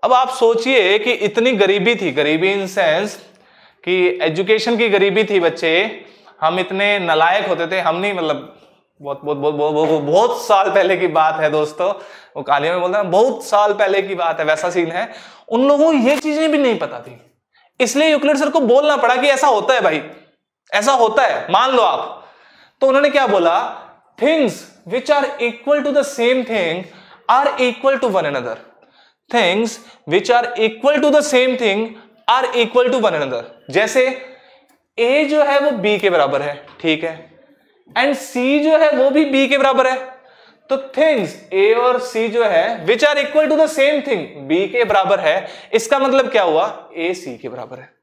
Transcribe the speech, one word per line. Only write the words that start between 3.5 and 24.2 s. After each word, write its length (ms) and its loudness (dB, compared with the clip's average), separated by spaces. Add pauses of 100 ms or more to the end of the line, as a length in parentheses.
कि 380 0
education 540 0
की 120 0
गरीबी 360 2
थी 160 0
बच्चे, 640 -2 (360)
हम 200 -2
इतने 380 -2
नालायक 480 0
होते 200 -2
थे, 140 -4
हम 160 -2
नहीं, 180 -4
मतलब 460 -6 (420)
बहुत, 220 -10
बहुत, 140 -6
बहुत, 160 -2
बहुत, 200 -2
बहुत, 280 0
बहुत 440 0
साल 240 2
पहले 260 2
की 100 -2
बात 340 0
है 100 2
दोस्तों, 440 -2 (420)
वो 60 -10
कहानियों 300 0
में 100 -2
बोलते 160 -2
हैं 120 -2
बहुत 340 2
साल 280 2
पहले 300 0
की 120 -6
बात 260 -4
है, 60 -2
वैसा 240 0
scene 220 -2
है। 200 -6 (360)
उन 200 2
लोगों 160 4
को 80 4
ये 240 2
चीजें 360 -2
भी 60 0
नहीं 200 0
पता 220 -8
थी, 200 -20 (600)
इसलिए 280 2
यूक्लिड 280 2
सर 140 -2
को 100 0
बोलना 360 2
पड़ा 200 2
कि 100 0
ऐसा 200 2
होता 280 2
है 60 2
भाई, 220 0 (720)
ऐसा 180 2
होता 300 2
है, 280 -2
मान 200 2
लो 120 2
आप। 440 -4 (540)
तो 60 2
उन्होंने 240 2
क्या 160 2
बोला? 520 0 (440)